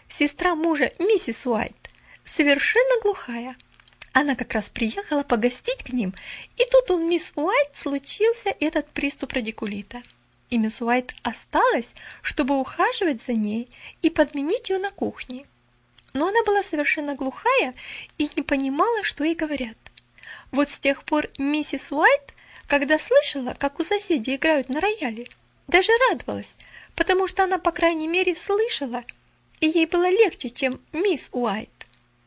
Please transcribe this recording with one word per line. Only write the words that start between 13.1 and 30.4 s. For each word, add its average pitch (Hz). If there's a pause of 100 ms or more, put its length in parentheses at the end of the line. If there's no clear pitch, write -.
за 247
ней 220 (340)
и 320
подменить 311
её 381
на 392
кухне. 254 (680)
Но 294
она 440
была 403
совершенно 294
глухая 269 (420)
и 294
не 311
понимала, 302
что -
ей 330
говорят. 277 (720)
Вот 285
с -
тех 277
пор 302
миссис 285
Уайт, 403 (340)
когда 285
слышала, 311
как -
у -
соседей 277
играют 311
на 277
рояле, 302 (400)
даже 370 (180)
радовалась, 208 (400)
потому 381
что -
она, 370
по 339
крайней 330
мере, 370
слышала, 320 (560)
и 311
ей 320
было 349
легче, 381